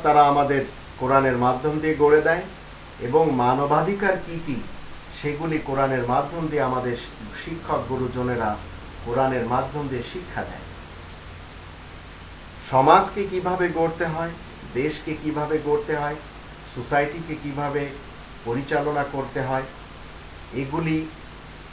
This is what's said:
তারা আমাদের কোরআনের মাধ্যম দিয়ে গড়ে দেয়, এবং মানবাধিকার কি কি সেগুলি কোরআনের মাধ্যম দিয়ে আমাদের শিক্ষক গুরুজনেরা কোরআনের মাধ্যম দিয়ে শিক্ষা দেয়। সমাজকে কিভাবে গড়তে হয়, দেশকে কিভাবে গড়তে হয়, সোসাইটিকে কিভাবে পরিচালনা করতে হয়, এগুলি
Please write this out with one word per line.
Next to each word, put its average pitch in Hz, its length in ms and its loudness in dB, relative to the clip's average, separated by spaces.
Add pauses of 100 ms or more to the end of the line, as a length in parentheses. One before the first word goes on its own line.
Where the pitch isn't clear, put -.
তারা 147 240 8
আমাদের 139 380 4 (340)
কোরআনের 131 380 6
মাধ্যম 131 420 2
দিয়ে 156 160 2
গড়ে 147 280 8
দেয়, 165 200 4 (580)
এবং 147 300 4
মানবাধিকার 151 880 4 (100)
কি 165 200 -6
কি 143 80 -2 (680)
সেগুলি 151 360 0
কোরআনের 135 480 0
মাধ্যম 143 400 0
দিয়ে 147 160 0
আমাদের 127 340 0 (480)
শিক্ষক 165 440 -4
গুরুজনেরা 123 680 -2 (480)
কোরআনের 127 420 2
মাধ্যম 135 420 -2
দিয়ে 123 140 -4 (100)
শিক্ষা 180 320 -6
দেয়। - 160 -10 (2000)
সমাজকে 175 600 6
কিভাবে 180 440 2
গড়তে 165 320 2
হয়, 165 240 -2 (440)
দেশকে 151 480 -2
কিভাবে 151 420 0
গড়তে 147 320 2
হয়, 147 180 -2 (600)
সোসাইটিকে 147 680 0
কিভাবে 143 460 -2 (560)
পরিচালনা 143 680 0
করতে 135 280 -4
হয়, 131 220 0 (880)
এগুলি 156 540 0 (680)